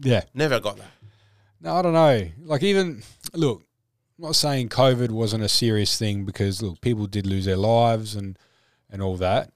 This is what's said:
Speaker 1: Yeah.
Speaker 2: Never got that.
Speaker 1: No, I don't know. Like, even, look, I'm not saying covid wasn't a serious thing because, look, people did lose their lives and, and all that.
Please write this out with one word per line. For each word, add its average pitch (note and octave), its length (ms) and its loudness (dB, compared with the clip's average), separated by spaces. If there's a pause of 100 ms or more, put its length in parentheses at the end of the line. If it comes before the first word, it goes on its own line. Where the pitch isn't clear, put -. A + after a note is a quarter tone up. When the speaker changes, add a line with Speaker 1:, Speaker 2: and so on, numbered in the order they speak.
Speaker 1:
Yeah. A#2+ 220 2 (100)
Speaker 2:
Never C3 260 0
got G#2 180 -6
that. - 140 -20 (680)
Speaker 1:
No, D#3+ 160 -8
I F3+ 60 2
don't F3 120 2
know. C3+ 360 4 (140)
Like, D3+ 180 -4
even, F#3 400 0 (320)
look, C#3+ 300 0 (560)
I'm E3 60 -12
not D3+ 100 -4
saying C3+ 340 0
covid B2 400 2
wasn't A2 340 -2
a G2+ 60 0
serious G#2+ 480 2
thing G#2 260 -2
because, G2 380 -4
look, F#2 200 -6
people G#2+ 260 -2
did G2 180 -4
lose F#2+ 200 -2
their F#2+ 120 0
lives A2 580 2
and, G2 220 -10 (540)
and G2 100 -8
all F#2+ 160 -2
that. F#2+ 380 0